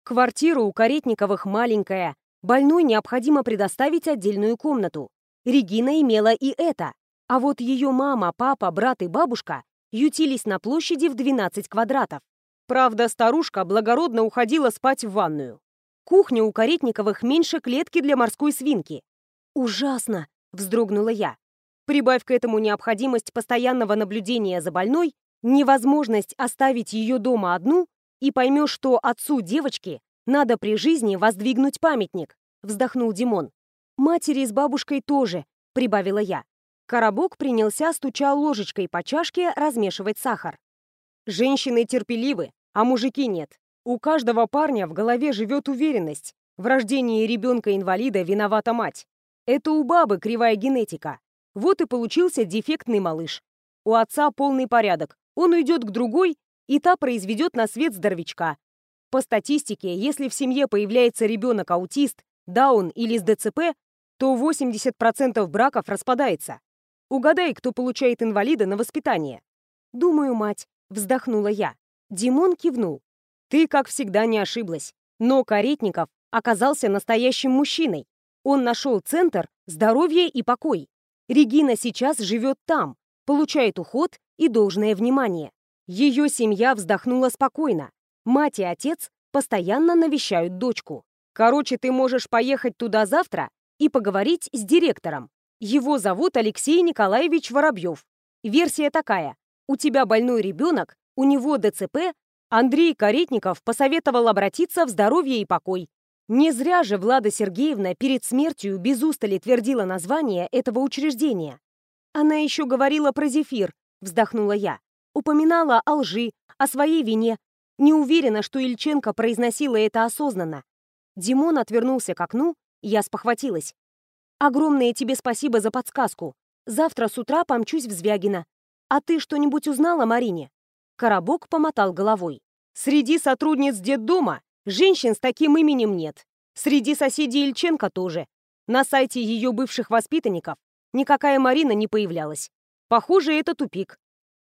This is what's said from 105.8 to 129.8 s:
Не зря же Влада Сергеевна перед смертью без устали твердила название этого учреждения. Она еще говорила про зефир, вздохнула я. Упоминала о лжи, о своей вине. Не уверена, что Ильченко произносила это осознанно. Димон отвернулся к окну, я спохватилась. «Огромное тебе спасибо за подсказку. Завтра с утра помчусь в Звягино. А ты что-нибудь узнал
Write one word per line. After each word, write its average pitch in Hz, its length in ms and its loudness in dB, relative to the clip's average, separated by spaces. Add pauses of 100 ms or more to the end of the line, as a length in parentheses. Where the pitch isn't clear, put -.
Не 285 240 4
зря 311 320 0
же 202 140 -2
Влада 214 340 0
Сергеевна 202 640 -2
перед 262 260 -2
смертью 247 560 -4
без 226 240 -2
устали 220 360 -2
твердила 240 460 0
название 185 680 -4
этого 254 260 -2
учреждения. 262 800 -4 (540)
Она 302 240 2
еще 302 280 -2
говорила 269 460 2
про 294 160 -2
зефир, 247 460 -2 (280)
вздохнула 208 520 0
я. 196 260 -2 (340)
Упоминала 311 720 2
о 302 120 0
лжи, 226 340 -4 (260)
о 269 100 2
своей 302 360 0
вине. 220 340 0 (420)
Не 294 140 8
уверена, 269 500 2
что - 160 -8
Ильченко 262 540 -2
произносила 233 640 0
это 220 280 2
осознанно. 185 580 -4 (540)
Димон 269 420 2
отвернулся 233 560 -2
к - 60 -8
окну, 262 340 -2 (280)
я 208 200 0
спохватилась. 220 720 -4 (640)
«Огромное 277 540 2
тебе 254 240 -4
спасибо 233 440 -2
за 214 100 -2
подсказку. 220 640 -4 (320)
Завтра 240 420 -2
с - 100 -8
утра 294 260 -2
помчусь 247 420 -2
в 220 40 -10
Звягино. 196 560 -2 (420)
А 277 120 2
ты 330 180 0
что-нибудь 294 480 -2
узнал 311 340 2